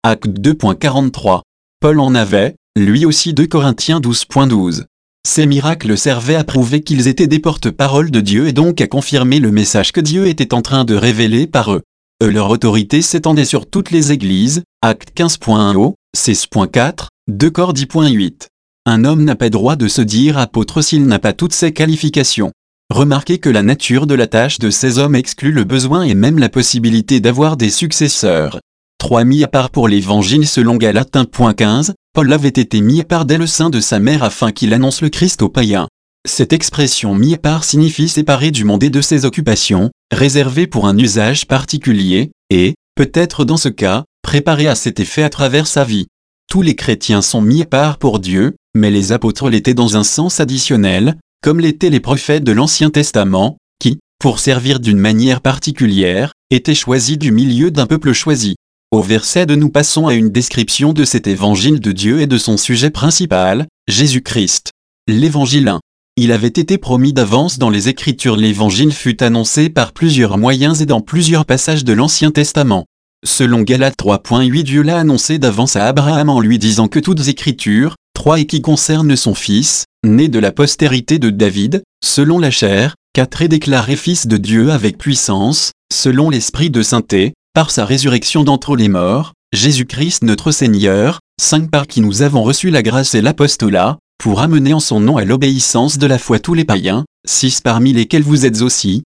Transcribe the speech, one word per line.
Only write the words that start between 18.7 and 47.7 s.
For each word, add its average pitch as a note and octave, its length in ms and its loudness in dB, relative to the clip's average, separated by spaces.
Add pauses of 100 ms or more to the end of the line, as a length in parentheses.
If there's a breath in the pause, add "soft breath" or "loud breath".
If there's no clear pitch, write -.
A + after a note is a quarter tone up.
Un A2+ 180 2
homme D3+ 200 2
n'a C#3+ 120 2
pas A#2 140 -2
droit A2+ 260 0
de B2 100 0
se A2 160 -2
dire B2 360 2
apôtre A#2 440 -2
s'il D3 240 0
n'a G#2+ 120 2
pas G2+ 140 0
toutes E3 200 -4
ces E3 200 -2
qualifications. D#3 800 -2 (380)
Remarquez C#3+ 480 0
que D3 120 0
la G#2+ 120 2
nature C3 440 0
de D3 80 0
la A#2+ 120 2
tâche A#2+ 320 -2
de A2+ 120 0
ces B2 280 -2
hommes C#3+ 160 2
exclut C3+ 380 -2
le C3 120 0
besoin C3 400 0
et B2 100 0
même C3 240 2
la B2 100 2
possibilité A#2 720 0
d'avoir C3+ 380 0
des A2+ 120 0
successeurs. G2+ 920 -2 (360)
Trois, A#2 280 0
mis C#3 200 4
à - 40 0
part B2+ 220 -2
pour A#2 180 0
l'évangile. G2+ 600 2
Selon A#2 280 2
Galates A2 380 0
un C3 120 2
point A#2 260 2
quinze, A#2 400 0 (220)
Paul C#3+ 180 2
avait D3 160 2
été A#2 320 0
mis C3+ 220 2
à - 20 -12
part E3 220 -2
dès D3+ 120 2
le E3 80 -2
sein D#3+ 240 -2
de B2+ 80 -2
sa G#2 220 -2
mère C3+ 240 2
afin A2 260 -2
qu'il G#2+ 220 -2
annonce B2+ 300 0
le D3+ 80 0
Christ - 320 -2
aux G2+ 80 2
païens. G2+ 360 0 (400)
Cette - 260 -2
expression C#3+ 640 -2
mis B2+ 200 2
à D#3+ 40 -2
part D#3 240 -2
signifie D#3 460 0
séparé D3+ 420 0
du A#2+ 140 -2
monde G#2 180 2
et C#3+ 80 2
de C3+ 100 0
ses C#3+ 240 0
occupations, A2+ 640 0 (200)
réservé C#3 560 0
pour A2+ 200 -2
un G2 100 2
usage A2+ 500 0
particulier, B2 840 -2 (180)
et, F2+ 240 2 (220)
peut-être D#3+ 480 0
dans D#3 120 0
ce - 120 -2
cas, G#2 360 -2 (180)
préparé D3 440 0
à C#3+ 80 2
cet - 240 -4
effet A2 240 -2
à D3+ 80 0
travers D3 360 -2
sa C#3+ 180 0
vie. G#2 220 -2 (440)
Tous F#3+ 120 2
les D#3+ 120 2
chrétiens G#2 480 0
sont A2 200 -2
mis C3 200 4
à D#3 40 -6
part C#3+ 320 0